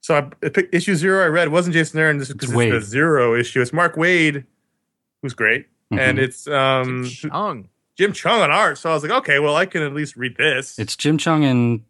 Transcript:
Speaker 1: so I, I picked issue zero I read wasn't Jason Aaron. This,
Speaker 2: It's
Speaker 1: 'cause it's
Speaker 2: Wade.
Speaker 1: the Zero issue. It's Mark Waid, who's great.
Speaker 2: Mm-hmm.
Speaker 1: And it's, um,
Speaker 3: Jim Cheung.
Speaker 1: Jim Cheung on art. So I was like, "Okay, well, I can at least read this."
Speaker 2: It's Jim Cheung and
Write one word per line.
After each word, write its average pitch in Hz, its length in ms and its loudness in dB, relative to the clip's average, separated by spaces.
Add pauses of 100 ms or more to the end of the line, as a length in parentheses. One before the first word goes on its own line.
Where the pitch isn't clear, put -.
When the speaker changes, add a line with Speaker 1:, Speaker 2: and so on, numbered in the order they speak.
Speaker 1:
so - 160 0
I, 147 300 -4
I - 40 -2
picked 185 240 -2
issue 180 220 0
zero 190 280 2
I 170 40 2
read 165 220 2
wasn't 175 240 0
Jason 156 260 0
Aaron. 156 180 2
This, 131 120 -6
Speaker 2:
It's 139 100 -12
Speaker 1:
'cause 131 100 -6
it's 117 60 0
Speaker 2:
Wade. 117 160 4
Speaker 1:
the 117 80 0
Zero 123 560 2
issue. 120 260 -2
It's 120 100 -2
Mark 165 220 0
Waid, 156 500 2 (760)
who's 135 120 -6
great. 113 320 0 (260)
Speaker 2:
Mm-hmm. - 80 0
Speaker 1:
And 131 180 2
it's, 131 300 -4
um, 131 560 0
Speaker 3:
Jim 123 260 -10
Cheung. 156 340 -6 (320)
Speaker 1:
Jim 202 160 0
Cheung 208 300 0
on 147 80 2
art. 170 280 0
So 165 120 -4
I 160 40 0
was 147 100 -2
like, 156 80 -4
"Okay, 233 260 0
well, 147 160 0
I 170 120 2
can 175 160 -4
at 143 120 -4
least 147 220 -8
read 123 200 -8
this." 139 420 -2
Speaker 2:
It's 107 180 -6
Jim 151 220 0
Cheung 156 300 2
and 120 420 2